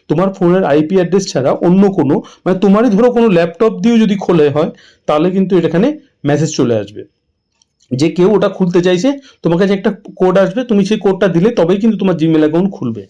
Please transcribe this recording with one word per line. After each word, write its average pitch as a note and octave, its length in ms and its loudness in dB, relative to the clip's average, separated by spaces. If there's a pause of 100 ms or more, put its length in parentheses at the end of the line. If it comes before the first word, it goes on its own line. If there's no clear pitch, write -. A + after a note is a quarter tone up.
তোমার F3+ 240 0
ফোনের F#3 320 0
আইপি D3+ 300 0
অ্যাড্রেস F#3 340 0
ছাড়া C#3 220 -2
অন্য F#3+ 420 2
কোনো, D#3 300 0 (220)
মানে F3+ 140 0
তোমারই G#3 320 2
ধরো A#3 220 2
কোনো A#3 160 2
ল্যাপটপ F3+ 540 0
দিয়েও A#3 160 2
যদি G#3 180 2
খোলা E3 340 0
হয়, D3+ 200 -2 (360)
তাহলে D#3+ 240 0
কিন্তু F#3 280 0
এখানে F3 400 0 (260)
মেসেজ D3 300 -2
চলে A#2+ 220 0
আসবে G2+ 280 -10 (920)
যে D#3 140 0
কেউ F#3 260 2
ওটা G3 120 0
খুলতে F#3 340 -2
চাইছে, F#3 360 0 (240)
তোমার E3+ 160 0
কাছে G3 160 0
একটা G3 220 -4 (200)
কোড F#3 220 2
আসবে, G3 260 0
তুমি G3+ 200 0
সেই G#3 140 -2
কোডটা F#3+ 300 0
দিলে E3+ 220 0
তবেই F#3 260 0
কিন্তু G#3 220 0
তোমার F#3 160 -2
Gmail D#3+ 240 0
অ্যাকাউন্ট E3 360 0
খুলবে। A2+ 360 -10